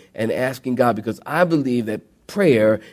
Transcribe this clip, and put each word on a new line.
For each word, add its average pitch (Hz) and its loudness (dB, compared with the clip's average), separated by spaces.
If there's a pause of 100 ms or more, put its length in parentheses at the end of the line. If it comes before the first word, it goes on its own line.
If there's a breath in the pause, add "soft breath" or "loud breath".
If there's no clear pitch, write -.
(140 soft breath)
and 110 -4
asking 127 -4
God, 117 2
because 107 -8
I 156 0
believe 131 0
that 107 -6 (240)
prayer 110 2 (140 loud breath)